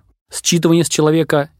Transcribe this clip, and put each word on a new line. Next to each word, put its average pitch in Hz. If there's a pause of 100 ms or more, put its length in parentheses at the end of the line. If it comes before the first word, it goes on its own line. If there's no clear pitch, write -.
(340)
считывания 170
с 160
человека 151